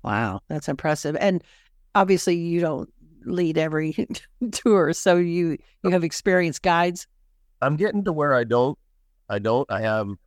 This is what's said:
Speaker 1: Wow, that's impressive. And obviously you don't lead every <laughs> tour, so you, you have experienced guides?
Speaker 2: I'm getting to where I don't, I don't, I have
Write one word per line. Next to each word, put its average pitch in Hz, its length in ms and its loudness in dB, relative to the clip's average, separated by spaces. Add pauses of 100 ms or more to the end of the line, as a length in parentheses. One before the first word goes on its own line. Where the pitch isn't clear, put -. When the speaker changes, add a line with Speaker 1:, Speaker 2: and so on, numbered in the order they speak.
Speaker 1:
Wow, 104 440 -4
that's 151 200 -8
impressive. 151 520 -4
And 185 240 0 (500)
obviously 190 420 2
you 170 260 -2
don't 156 300 -4 (340)
lead 175 320 -2
every 156 500 -2 (220)
<laughs> 240 220 -8
tour, 185 420 2
so 180 240 4
you, 170 400 0 (260)
you - 60 2
have 180 140 2
experienced 175 580 0
guides? 175 460 0 (540)
Speaker 2:
I'm 139 140 0
getting 202 300 -2
to 180 80 -2
where 147 220 2
I 123 80 2
don't, 120 340 2 (500)
I 104 120 -4
don't, 113 320 0
I 101 100 -2
have 110 260 0 (180)